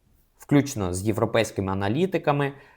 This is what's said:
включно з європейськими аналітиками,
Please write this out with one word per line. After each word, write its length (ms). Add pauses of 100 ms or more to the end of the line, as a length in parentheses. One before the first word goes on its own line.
(380)
включно 560
з 100
європейськими 680
аналітиками, 840 (240)